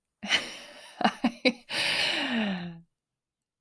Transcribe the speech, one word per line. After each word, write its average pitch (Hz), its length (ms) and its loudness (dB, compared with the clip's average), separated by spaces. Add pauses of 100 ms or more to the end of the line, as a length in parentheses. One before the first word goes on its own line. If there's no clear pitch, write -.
<laughs> - 960 -4
I, - 640 2 (2000)